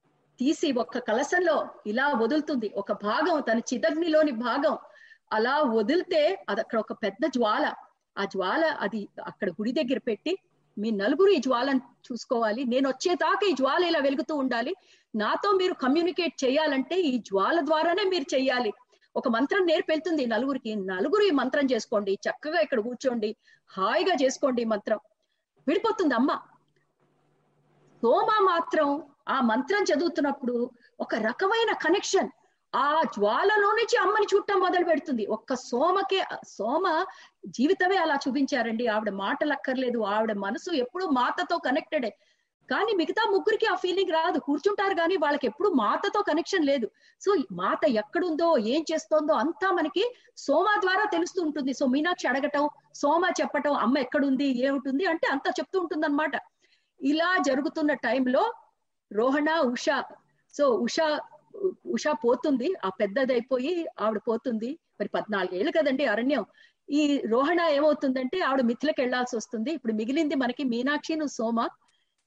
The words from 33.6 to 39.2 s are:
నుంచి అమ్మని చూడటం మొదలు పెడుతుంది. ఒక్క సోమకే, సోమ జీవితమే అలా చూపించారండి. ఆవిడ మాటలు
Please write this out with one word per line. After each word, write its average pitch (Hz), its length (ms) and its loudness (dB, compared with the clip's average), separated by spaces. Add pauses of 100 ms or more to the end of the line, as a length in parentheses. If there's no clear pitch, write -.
నుంచి 453 260 2
అమ్మని 415 280 2 (100)
చూడటం 392 240 0
మొదలు 359 260 2
పెడుతుంది. 269 400 0
ఒక్క 214 280 -4
సోమకే, 370 720 0 (240)
సోమ 320 580 -2 (420)
జీవితమే 370 480 2
అలా 320 220 2 (100)
చూపించారండి. 240 600 0
ఆవిడ 214 220 0
మాటలు 240 440 -2